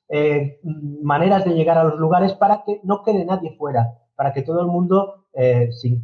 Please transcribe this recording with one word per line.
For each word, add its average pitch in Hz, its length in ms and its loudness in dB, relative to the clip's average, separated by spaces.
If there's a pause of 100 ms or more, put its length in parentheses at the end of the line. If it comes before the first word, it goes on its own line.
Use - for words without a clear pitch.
eh, 147 500 0 (420)
maneras 175 420 2
de 175 120 0
llegar 165 240 2
a 165 40 4
los 156 140 0
lugares 180 360 2
para 208 300 0
que 208 200 -6
no 196 180 -2
quede 196 240 0
nadie 180 320 -4
fuera, 127 400 -2 (180)
para 139 160 -2
que 131 120 -6
todo 165 180 -2
el 175 60 -2
mundo, 180 640 0
eh, 123 380 2
se, 120 320 -2